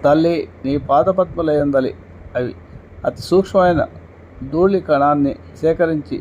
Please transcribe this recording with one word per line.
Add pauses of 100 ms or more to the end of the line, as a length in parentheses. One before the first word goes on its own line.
తల్లి, (280)
నీ (160)
పాదపద్మలయందలి (440)
అవి (560)
అతి
సూక్ష్మమైన (680)
ధూళి
కణాన్ని (280)
సేకరించి